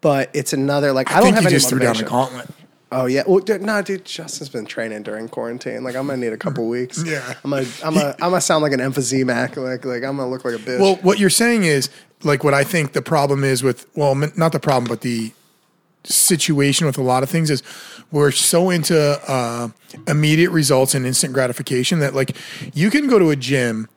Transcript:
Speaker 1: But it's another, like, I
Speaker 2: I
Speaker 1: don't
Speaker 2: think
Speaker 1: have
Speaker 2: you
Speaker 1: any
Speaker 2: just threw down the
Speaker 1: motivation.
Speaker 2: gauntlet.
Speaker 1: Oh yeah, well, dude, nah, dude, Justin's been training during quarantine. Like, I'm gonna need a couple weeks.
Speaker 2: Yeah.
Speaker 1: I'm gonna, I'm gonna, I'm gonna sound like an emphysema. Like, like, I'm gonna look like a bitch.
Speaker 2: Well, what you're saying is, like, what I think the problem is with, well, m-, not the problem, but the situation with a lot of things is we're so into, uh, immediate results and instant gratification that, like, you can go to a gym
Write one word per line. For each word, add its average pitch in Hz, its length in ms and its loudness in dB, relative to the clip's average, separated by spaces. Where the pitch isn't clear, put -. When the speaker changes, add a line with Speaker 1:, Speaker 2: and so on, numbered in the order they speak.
Speaker 1:
But 143 320 0
it's 143 200 -4
another, 139 400 0
like, 131 180 -2
I - 60 2
Speaker 2:
I - 0 -
Speaker 1:
don't 190 80 8
Speaker 2:
think 208 100 6
Speaker 1:
have 220 80 4
Speaker 2:
you 147 60 4
Speaker 1:
any 139 60 4
Speaker 2:
just 139 140 2
threw 131 100 0
down 120 180 2
the 113 60 -4
Speaker 1:
motivation. - 80 -8
Speaker 2:
gauntlet. 123 360 -2
Speaker 1:
Oh 131 160 -2
yeah, 131 220 0
well, 185 120 6
dude, 185 240 -2
nah, 208 180 -2
dude, 190 240 -8
Justin's - 420 -12
been 113 180 -10
training 107 380 -8
during 110 240 -10
quarantine. 120 560 -8
Like, 127 140 -8
I'm 135 100 -4
gonna 135 140 -4
need 117 100 -4
a 110 60 -8
couple 120 320 -4
weeks. 127 360 -6
Speaker 2:
Yeah. 135 280 -6
Speaker 1:
I'm 143 80 -8
gonna, 135 140 -2
I'm 156 100 -4
gonna, 143 280 0
I'm 175 80 0
gonna 180 100 2
sound 160 240 2
like 147 80 2
an 131 80 0
emphysema. 127 760 -2
Like, 127 260 -8
like, 123 200 -6
I'm 135 120 -6
gonna 131 140 -6
look 127 160 -8
like 120 80 -2
a 113 40 -6
bitch. 127 220 -4
Speaker 2:
Well, 196 180 4
what 185 220 2
you're 190 100 4
saying 233 360 2
is, 143 240 2
like, 143 220 2
what 139 80 4
I 139 100 4
think 151 300 -2
the 139 80 -2
problem 139 420 0
is 135 180 0
with, 127 340 -2
well, 143 160 2
m-, 139 260 0
not 165 160 2
the - 80 -2
problem, 127 260 0
but 113 140 -6
the 117 320 -4
situation 143 840 2
with 131 100 -2
a 139 40 -4
lot 127 220 2
of 135 60 -6
things 165 200 0
is 135 120 0
we're 147 200 4
so 180 380 2
into, 151 500 2
uh, 120 380 -2
immediate 151 440 4
results 139 440 4
and 131 100 -2
instant 131 280 -2
gratification 127 680 0
that, 139 160 0
like, 135 220 -2
you 165 160 2
can 285 180 2
go 247 120 6
to 165 120 4
a 147 40 2
gym 120 600 -2